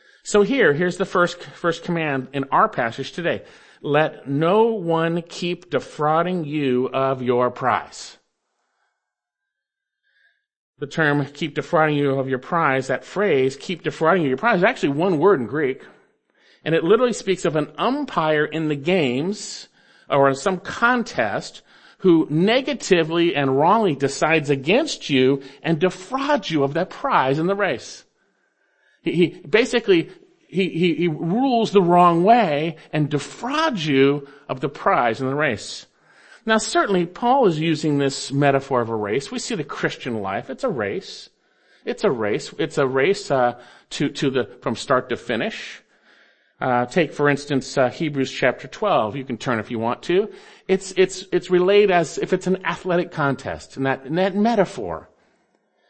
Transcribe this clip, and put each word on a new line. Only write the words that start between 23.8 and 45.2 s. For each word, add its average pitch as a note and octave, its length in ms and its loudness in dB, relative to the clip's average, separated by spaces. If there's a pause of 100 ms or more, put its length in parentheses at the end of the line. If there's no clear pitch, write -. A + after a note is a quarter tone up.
decides D3 540 0
against E3+ 600 0
you C#3 320 4 (220)
and D#3 160 0
defrauds B3+ 720 -2
you D3+ 120 2
of C#3 100 -2
that F3 160 -2
prize D3+ 500 0
in E3+ 80 0
the G3 80 0
race. F3+ 500 -6 (960)
He, - 100 -4
he E3 160 2
basically, G#3 840 0 (380)
he, F3+ 220 -2
he, E3 260 2
he F3 120 0
rules A3 640 0
the G3 100 6
wrong F3 420 6
way E3+ 520 4 (160)
and D3+ 180 0
defrauds A#3+ 760 -4
you C#3+ 420 4 (220)
of C3 100 -6
the D#3 80 -4
prize C3+ 540 0
in C3 60 -2
the C3+ 80 -4
race. C#3+ 500 -4 (600)
Now, A3 120 2
certainly, G#3 480 0
Paul A#3+ 420 2
is D#3 120 2
using D#3 380 0
this C#3 340 -2
metaphor C3+ 500 2
of A2+ 80 -4
a A#2 60 -4
race. G#2 360 -4
We B3 80 -6
see - 160 -6
the D#3 80 -6
Christian B2+ 580 -6
life. G2 280 -6
It's C4 160 -8
a B3+ 40 -2
race. A#2+ 600 -6 (560)
It's - 180 -6
a G3+ 80 2
race. A2 460 -4
It's D#3+ 200 -4
a C#3 100 2
race, C#3 440 0
uh, B2 300 0 (300)
to, C#3+ 180 -2
to - 200 -2
the, B2+ 160 -2 (160)
from A#2+ 140 -4
start B2+ 340 -2
to A#2 80 -4
finish. - 640 -6 (800)